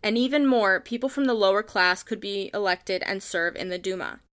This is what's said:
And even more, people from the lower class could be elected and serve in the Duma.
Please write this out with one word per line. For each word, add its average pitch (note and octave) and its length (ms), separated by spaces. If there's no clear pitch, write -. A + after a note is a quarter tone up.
And G#3+ 140
even C4+ 280
more, G#3+ 340
people A#3+ 300
from C#4 160
the B3 80
lower G3+ 300
class F#3 400
could G#3+ 160
be G3 340
elected F#3+ 520
and G3 180
serve E3+ 320
in F#3 140
the F3+ 80
Duma. F#3 420